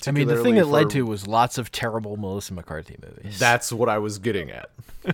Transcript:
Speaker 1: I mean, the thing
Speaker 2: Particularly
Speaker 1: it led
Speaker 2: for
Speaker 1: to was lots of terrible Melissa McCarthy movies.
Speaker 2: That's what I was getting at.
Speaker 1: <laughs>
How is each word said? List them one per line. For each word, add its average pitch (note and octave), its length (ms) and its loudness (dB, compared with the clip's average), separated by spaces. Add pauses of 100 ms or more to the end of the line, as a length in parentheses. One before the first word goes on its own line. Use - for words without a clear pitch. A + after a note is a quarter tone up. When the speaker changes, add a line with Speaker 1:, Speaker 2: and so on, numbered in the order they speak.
Speaker 1:
I - 60 -2
mean, C#3+ 160 2
the - 80 2
thing A#3+ 200 4
Speaker 2:
Particularly G#3 40 8
Speaker 1:
it E3+ 60 6
led D3 220 4
Speaker 2:
for - 100 -2
Speaker 1:
to C3 60 2
was G#2 240 -4
lots A#2 300 2
of A#2+ 140 -6
terrible G#2+ 440 -4
Melissa G2+ 380 -6
McCarthy E2 480 -10
movies. - 380 -12
Speaker 2:
That's A#2+ 320 4
what A#2 180 0
I G#2+ 100 2
was G#2 200 -4
getting F#2+ 320 -4
at. - 240 -16
Speaker 1:
<laughs> - 40 -20 (340)